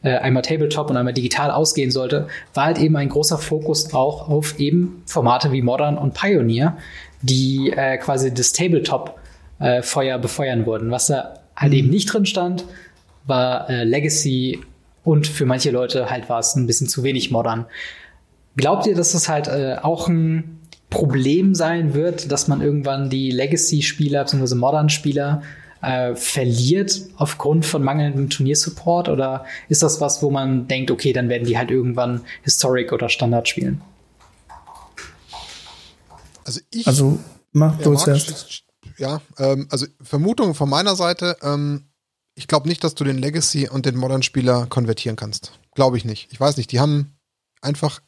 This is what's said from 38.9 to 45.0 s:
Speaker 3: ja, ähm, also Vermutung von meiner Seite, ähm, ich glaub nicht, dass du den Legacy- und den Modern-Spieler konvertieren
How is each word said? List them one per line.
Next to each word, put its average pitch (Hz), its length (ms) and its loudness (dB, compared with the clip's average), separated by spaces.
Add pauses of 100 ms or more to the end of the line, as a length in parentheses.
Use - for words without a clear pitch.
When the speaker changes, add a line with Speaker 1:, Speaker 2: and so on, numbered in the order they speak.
Speaker 3:
ja, 143 240 -6 (160)
ähm, 135 320 2
also 139 160 -2 (160)
Vermutung 175 540 2
von 143 140 0
meiner 185 260 2
Seite, 175 460 0
ähm, 143 440 -2 (500)
ich - 120 -14
glaub 147 180 2
nicht, 165 180 -2
dass 156 120 -2
du - 80 -4
den 135 140 0
Legacy- 143 520 -2
und 131 160 -4
den 131 100 2
Modern-Spieler 127 720 2
konvertieren 113 480 -2